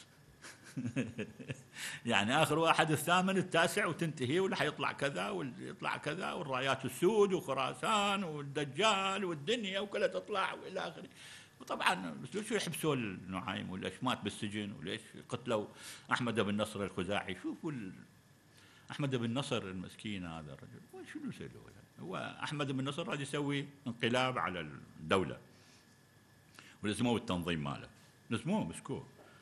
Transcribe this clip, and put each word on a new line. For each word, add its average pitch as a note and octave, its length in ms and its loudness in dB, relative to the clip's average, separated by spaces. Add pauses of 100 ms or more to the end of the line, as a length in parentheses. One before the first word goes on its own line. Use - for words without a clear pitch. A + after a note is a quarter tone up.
(760)
<laughs> - 1300 -6
يعني A#2 380 6
آخر D#3 160 4
واحد D#3+ 320 6
الثامن F#3 460 4
التاسع F3+ 480 4
وتنتهي، D#3 540 0
ولا F#3+ 160 2
حيطلع D3 360 0
كذا C#3+ 380 -2
ويطلع D3+ 680 -4
كذا، D3 340 -2
والرايات C3+ 540 2
السود G3 480 6
وخراسان G3 920 2
والدجال E3 1000 2
والدنيا F#3+ 540 0
وكلها G3+ 280 2
تطلع F#3 460 -2
وإلى - 260 -8
آخره. E3 300 -6 (520)
وطبعًا F#3 640 2
بس G#3 240 -4
شو A#3+ 80 2
يحبسوا D#3+ 400 2
النعيم؟ F#2+ 720 -2
وليش F#2+ 320 -4
مات B2 220 0
بالسجن؟ G#2 560 -4
وليش G2+ 220 -6 (280)
قتلوا A#2 380 0 (440)
أحمد A#2 280 2
بن G#2 220 2
نصر G2+ 220 -2
الخزاعي؟ F#2+ 600 -2
شوفوا D#3+ 280 -6
ال-، G#2 220 -8 (1000)
أحمد C#3 240 0
بن A#2 180 2
نصر B2 240 0
المسكين F#2+ 680 -6
هذا D#2+ 280 -8
الرجل، - 280 -16 (140)
هو F#4+ 40 -14 (140)
شنو D4 160 -8
يسوي - 180 -8
له؟ - 560 -18
هو - 400 -6
أحمد D3 280 -2
بن C3+ 180 -2
نصر E3 180 -4
راد D3+ 120 -4
يسوي C#3+ 460 -2 (220)
انقلاب B2 500 2
على F2+ 220 0 (400)
الدولة، D#2+ 380 2 (1500)
ولزموه A2 340 2
التنظيم F2 460 0
ماله، B1 240 -6 (420)
لزموه D3 340 0
مسكوه. - 420 -8 (360)